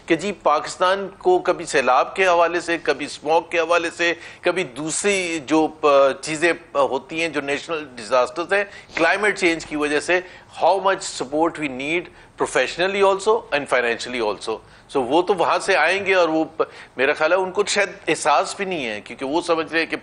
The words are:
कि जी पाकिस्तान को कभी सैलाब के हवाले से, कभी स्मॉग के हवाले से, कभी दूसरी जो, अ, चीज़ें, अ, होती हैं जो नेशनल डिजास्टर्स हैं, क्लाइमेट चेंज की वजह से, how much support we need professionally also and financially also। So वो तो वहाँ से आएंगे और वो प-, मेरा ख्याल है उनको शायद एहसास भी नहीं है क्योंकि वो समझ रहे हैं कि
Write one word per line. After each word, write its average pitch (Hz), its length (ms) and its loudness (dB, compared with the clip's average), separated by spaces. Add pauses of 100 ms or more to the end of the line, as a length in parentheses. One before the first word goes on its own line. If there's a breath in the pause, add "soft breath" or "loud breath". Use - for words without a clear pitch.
कि 170 80 2
जी 180 160 -2
पाकिस्तान 180 760 0
को 180 320 2
कभी 165 260 -2
सैलाब 131 520 2
के 190 60 2
हवाले 170 380 4
से, 165 160 -2
कभी 143 300 -2
स्मॉग 160 440 -2
के 170 60 0
हवाले 165 320 2
से, 170 280 -2 (280 loud breath)
कभी 175 180 0
दूसरी 165 760 -2
जो, 151 280 2
अ, 139 440 4
चीज़ें, 156 420 -2
अ, - 260 -6
होती 131 400 -2
हैं 165 140 -4
जो 143 80 -2
नेशनल 143 360 -4
डिजास्टर्स 127 760 -2
हैं, 202 160 0 (280 loud breath)
क्लाइमेट 190 400 2
चेंज 165 260 0
की 156 120 -8
वजह 147 240 0
से, 175 240 0 (400 loud breath)
how 185 160 4
much 190 220 0
support 151 520 -2
we 151 160 -6
need 139 320 -4 (400 loud breath)
professionally 185 600 0
also 196 300 4 (220)
and 139 180 -4
financially 120 560 -2
also। 104 260 -6 (340 loud breath)
So - 80 -4
वो 135 240 2
तो 180 120 2
वहाँ 160 260 2
से 190 160 0
आएंगे 185 380 2
और 175 160 4
वो 160 140 0
प-, 139 260 -4 (280 loud breath)
मेरा 135 160 2
ख्याल 156 180 0
है 185 60 6
उनको 190 260 -2
शायद 202 260 0 (200)
एहसास 160 500 0
भी 202 60 -6
नहीं 170 200 -6
है 107 160 -6
क्योंकि 123 240 -10
वो 151 160 -2
समझ 160 300 0
रहे 160 100 0
हैं 147 80 -4
कि 151 140 -4